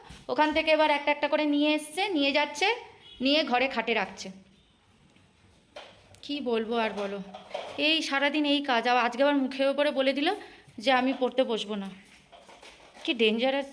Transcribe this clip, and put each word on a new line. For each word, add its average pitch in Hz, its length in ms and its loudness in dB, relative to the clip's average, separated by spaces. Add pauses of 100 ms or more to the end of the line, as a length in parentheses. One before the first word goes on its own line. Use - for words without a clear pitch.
(280)
ওখান 294 260 2
থেকে 311 160 0
এবার 302 200 4
একটা 285 220 0
একটা 294 160 -2
করে 302 160 0
নিয়ে 294 300 2
এসছে, 359 340 -4
নিয়ে 285 240 0
যাচ্ছে, 294 340 0 (540)
নিয়ে 285 240 2
ঘরে 247 240 0
খাটে 233 260 -2
রাখছে। 196 360 -6 (1900)
কি 285 180 -6
বলবো 226 360 -2
আর 220 200 0
বলো, 202 220 -6 (600)
এই 302 240 2
সারাদিন 285 420 0
এই 285 180 2
কাজ। 240 260 0
আবার 247 160 4
আজকে 233 180 0
আবার 285 140 4
মুখের 269 320 0
ওপরে 285 220 2
বলে 262 220 2
দিল 285 160 0 (500)
যে 233 140 2
আমি 254 260 4
পড়তে 247 260 0
বসবো 214 300 -4
না। 196 160 -8 (1120)
কি 320 100 0
ডেঞ্জারাস 240 580 2